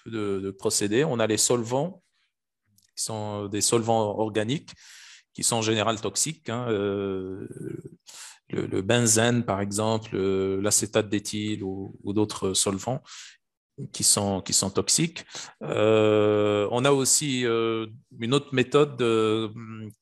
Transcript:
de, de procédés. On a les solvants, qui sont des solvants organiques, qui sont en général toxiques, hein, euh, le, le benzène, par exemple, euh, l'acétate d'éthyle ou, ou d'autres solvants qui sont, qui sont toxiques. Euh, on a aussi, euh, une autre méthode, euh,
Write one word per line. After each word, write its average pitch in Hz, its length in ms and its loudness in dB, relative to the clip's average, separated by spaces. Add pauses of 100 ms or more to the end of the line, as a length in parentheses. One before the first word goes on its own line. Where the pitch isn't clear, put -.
de, 101 340 -4
de 98 100 -4
procédés. 104 540 0
On 135 140 -2
a 110 80 2
les 107 120 2
solvants, 127 640 0 (920)
qui - 100 -8
sont 104 420 -6
des 101 160 -2
solvants 113 560 2
organiques, 110 520 -2 (600)
qui - 100 -8
sont - 140 2
en 113 60 2
général 110 380 2
toxiques, - 500 -4
hein, 120 180 -4
euh, 98 800 -4 (1040)
le, - 140 -4
le 101 160 -4
benzène, 117 640 4
par 98 160 -2
exemple, 110 540 -2
euh, 95 460 0
l'acétate 104 480 0
d'éthyle 107 560 -4
ou, 95 400 -8
ou 101 80 -4
d'autres 101 420 0
solvants 104 480 -2 (920)
qui - 120 -6
sont, 98 380 2
qui - 100 -6
sont 98 180 0
toxiques. - 540 0 (380)
Euh, 107 1080 4
on 123 140 0
a 143 80 6
aussi, 131 540 2
euh, 113 400 0 (340)
une 117 140 0
autre 139 200 0
méthode, 131 480 2
euh, 110 460 2 (540)